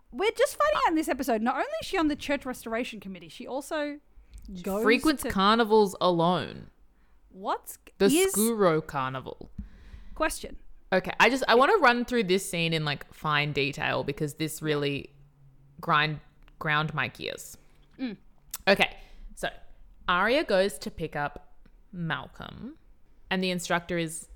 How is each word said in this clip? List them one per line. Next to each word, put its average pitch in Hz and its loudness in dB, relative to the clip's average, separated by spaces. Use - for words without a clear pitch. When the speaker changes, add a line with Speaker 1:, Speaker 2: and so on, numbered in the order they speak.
Speaker 1:
We're 370 0
just 508 0
finding 605 2
out 415 4
in 330 2
this 311 0
episode, 254 0
not 262 0
only 359 -2
is 554 -10
she 381 -2
on 320 4
the 294 0
church 277 -4
restoration 240 -6
committee, 175 -14
she - -16
also 294 -6
Speaker 2:
She 180 -12
Speaker 1:
goes 196 -2
Speaker 2:
frequents 247 4
Speaker 1:
to 240 -4
Speaker 2:
carnivals 208 6
alone. 165 2
Speaker 1:
What's 226 -6
Speaker 2:
The - 6
Speaker 1:
is 370 4
Speaker 2:
Skuro 196 2
Carnival. 131 -6
Speaker 1:
Question. - -4
Speaker 2:
Okay, 185 0
I 202 8
just, 262 0
I 226 8
wanna 302 6
run 240 4
through 233 0
this 185 0
scene 165 0
in, 160 2
like, - -4
fine 147 0
detail 135 -2
because 147 -4
this 156 -6
really 143 -2
grind, 151 0
ground 151 0
my 131 -2
gears. - -10
Speaker 1:
Mm. 240 -6
Speaker 2:
Okay, - 2
so - -6
Arya 220 2
goes 196 2
to - -10
pick 156 -8
up - -8
Malcolm, 170 -10
and 190 0
the 185 0
instructor 175 -2
is, 160 -6